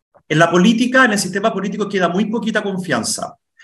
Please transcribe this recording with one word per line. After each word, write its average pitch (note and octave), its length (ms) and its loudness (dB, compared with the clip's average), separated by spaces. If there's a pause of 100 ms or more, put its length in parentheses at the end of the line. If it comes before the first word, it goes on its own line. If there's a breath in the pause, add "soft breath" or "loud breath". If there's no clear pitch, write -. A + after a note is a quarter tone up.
(280)
En D#3 100 0
la E3 120 4
política, A#3+ 560 4
en G#3 60 0
el G3+ 60 0
sistema G3+ 320 -2
político, G3+ 380 -4
queda F3+ 220 0
muy G3 160 0
poquita A3 360 -4
confianza. E3 720 -4 (280 soft breath)